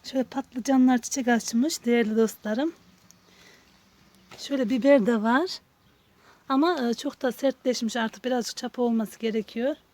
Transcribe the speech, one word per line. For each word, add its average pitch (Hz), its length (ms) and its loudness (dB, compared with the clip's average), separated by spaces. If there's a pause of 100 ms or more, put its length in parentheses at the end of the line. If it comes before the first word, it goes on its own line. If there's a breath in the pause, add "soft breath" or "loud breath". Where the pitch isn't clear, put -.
Şöyle 262 200 -2
patlıcanlar 254 720 2
çiçek 240 300 -4
açmış 240 580 0
değerli 233 320 2
dostlarım. 226 560 -2 (1600 soft breath)
Şöyle 262 320 -4
biber 262 360 6
de 226 180 2
var. 254 260 2 (1000 soft breath)
Ama, 277 400 0
e, 233 40 0
çok - 280 -8
da 254 100 0
sertleşmiş, 247 640 -2
artık 226 300 -6
birazcık 247 320 -2
çapa 247 240 -8
olması 226 380 -2
gerekiyor. 226 560 -4 (180)